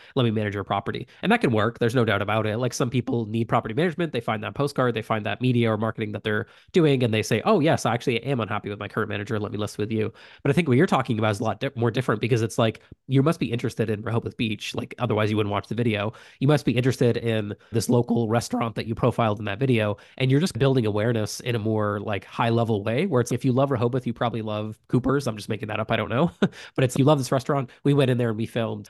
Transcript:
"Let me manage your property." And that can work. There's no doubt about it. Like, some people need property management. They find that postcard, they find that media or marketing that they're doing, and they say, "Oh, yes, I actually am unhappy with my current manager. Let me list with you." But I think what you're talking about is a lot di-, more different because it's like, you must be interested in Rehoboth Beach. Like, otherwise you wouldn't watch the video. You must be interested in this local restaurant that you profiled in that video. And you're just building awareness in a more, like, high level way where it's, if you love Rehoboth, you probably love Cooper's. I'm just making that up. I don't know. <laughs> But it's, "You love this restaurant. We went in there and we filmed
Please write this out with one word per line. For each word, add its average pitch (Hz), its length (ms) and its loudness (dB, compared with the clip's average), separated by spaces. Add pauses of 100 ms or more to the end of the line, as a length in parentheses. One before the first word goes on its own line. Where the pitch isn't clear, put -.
(160)
"Let 131 80 2
me 117 80 2
manage 107 240 -2
your 98 100 -6
property." - 420 -4 (140)
And 190 100 0
that 233 80 2
can 156 120 2
work. 107 280 2
There's 117 160 2
no 123 80 4
doubt 101 180 2
about 104 240 0
it. 110 120 -2
Like, 127 160 -2
some 131 160 0
people 120 380 -2
need 110 200 -2
property 113 260 0
management. 160 380 -2
They 160 80 -4
find 107 240 -4
that 104 120 -8
postcard, 131 380 0
they 113 80 -4
find 107 240 -4
that 104 140 -6
media 120 320 2
or 107 60 0
marketing 110 340 -4
that 107 120 -10
they're 107 240 -2 (260)
doing, 143 280 4
and 110 120 2
they 107 100 2
say, 110 220 0
"Oh, 202 160 4
yes, 139 240 2
I 117 80 2
actually 123 300 -2
am 131 180 -2
unhappy 104 280 -4
with 101 100 -8
my 104 100 -8
current 107 180 -4
manager. 104 320 -4
Let 104 140 -6
me 107 40 -6
list 104 200 -6
with 107 120 -4
you." 107 220 -2 (320)
But 139 80 4
I - 20 -2
think 165 140 2
what 123 80 4
you're 160 100 6
talking 131 320 0
about 107 140 2
is 104 80 -4
a 110 60 -2
lot 104 160 -4
di-, 135 160 -2
more 117 140 2
different 104 280 0
because 113 220 2
it's 113 160 -2
like, 113 240 0 (260)
you 135 160 4
must 160 160 0
be 120 140 -2
interested 113 360 -2
in 104 120 -4
Rehoboth 110 340 -4
Beach. 107 400 -4
Like, - 240 -8
otherwise 107 320 0
you 107 60 0
wouldn't 101 160 0
watch 101 160 -4
the 107 60 -6
video. 107 360 0 (300)
You 135 80 4
must 147 160 2
be 117 100 2
interested 120 400 2
in 110 400 -2 (160)
this 113 160 -2
local 117 400 2
restaurant 117 460 0
that 110 140 -8
you 110 80 -4
profiled 113 420 2
in 107 80 -8
that 101 140 -6
video. 110 360 2 (220)
And 131 140 2
you're 139 80 4
just 185 180 -2
building 131 300 2
awareness 107 540 0
in 123 120 -4
a 113 60 -2
more, 104 400 -2
like, 101 260 -6
high 120 240 -2
level 113 340 2
way 120 220 0
where 123 160 2
it's, 117 100 -4
if 123 140 -2
you 131 60 4
love 135 180 2
Rehoboth, 123 380 0
you 117 60 -4
probably 117 280 -4
love 107 460 -6
Cooper's. 135 400 2
I'm 110 100 -4
just 101 120 -10
making 107 180 -4
that 107 120 -4
up. 107 120 -4
I 113 40 4
don't 107 140 -2
know. 143 220 2 (100)
<laughs> 196 80 4 (240)
But 131 100 2
it's, 127 140 0
"You 131 80 4
love 151 140 6
this 127 120 -4
restaurant. 135 380 0 (140)
We 143 100 4
went 139 160 4
in 123 80 2
there 120 120 0
and 107 100 -2
we 113 80 -4
filmed 110 420 -4